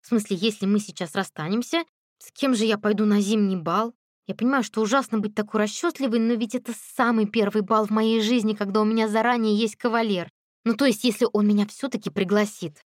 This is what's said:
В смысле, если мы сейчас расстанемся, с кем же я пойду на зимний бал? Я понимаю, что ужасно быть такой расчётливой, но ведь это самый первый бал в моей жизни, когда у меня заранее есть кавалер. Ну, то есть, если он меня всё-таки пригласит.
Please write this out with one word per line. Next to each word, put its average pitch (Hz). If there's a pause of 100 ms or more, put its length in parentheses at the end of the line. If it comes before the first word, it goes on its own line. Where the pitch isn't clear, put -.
В -
смысле, 208
если 214
мы 202
сейчас 180
расстанемся, 202 (360)
с -
кем 262
же 214
я 220
пойду 208
на 208
зимний 202
бал? 185 (340)
Я 196
понимаю, 254
что 220
ужасно 226
быть 214
такой 214
расчётливой, 240
но 226
ведь 226
это 240 (240)
самый 233
первый 208
бал 214
в -
моей 220
жизни, 214
когда 208
у 214
меня 220
заранее 220
есть 214
кавалер. 220 (360)
Ну, 226
то 269
есть, 233
если 240
он 208
меня 208
всё-таки 208
пригласит. 202